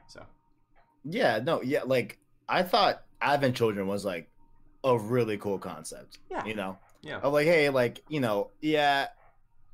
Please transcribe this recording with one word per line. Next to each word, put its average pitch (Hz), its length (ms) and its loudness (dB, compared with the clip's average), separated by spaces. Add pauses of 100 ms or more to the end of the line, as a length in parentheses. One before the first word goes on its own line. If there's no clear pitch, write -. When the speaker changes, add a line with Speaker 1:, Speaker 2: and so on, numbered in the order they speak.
Speaker 1:
so. - 180 -20 (760)
Speaker 2:
Yeah, 160 400 0
no, 160 180 0
yeah, 135 240 -2
like, 123 320 -2 (300)
I 156 160 0
thought 185 400 2 (180)
Advent 135 360 2
Children 101 300 0
was, 98 180 -4
like, 87 240 -6 (560)
a 123 120 4
really 110 400 0
cool 101 220 -4
concept, - 600 -14 (120)
Speaker 1:
Yeah. 339 140 -6
Speaker 2:
you 107 100 -6
know? 95 220 -6 (240)
Speaker 1:
Yeah. 143 160 -10
Speaker 2:
Of, 139 160 0
like, 147 120 2
hey, 156 240 4
like, 123 380 0
you 151 140 -4
know, 104 300 0 (100)
yeah, 143 460 2 (680)